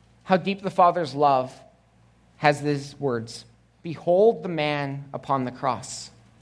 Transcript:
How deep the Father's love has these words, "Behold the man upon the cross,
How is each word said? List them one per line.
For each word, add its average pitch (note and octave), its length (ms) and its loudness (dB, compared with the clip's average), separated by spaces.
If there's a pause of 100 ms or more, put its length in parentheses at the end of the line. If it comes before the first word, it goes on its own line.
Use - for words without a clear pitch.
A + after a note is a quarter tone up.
(220)
How F#3+ 140 2
deep G3 260 -4
the F#3+ 80 -6
Father's E3+ 460 2
love C3+ 360 2 (840)
has D3 260 2
these C#3+ 380 -4
words, A#2 440 -6 (380)
"Behold F#3 600 2
the F#3 40 -8
man D3 640 -4
upon C3+ 320 -2
the B2 60 -4
cross, - 600 -6 (300)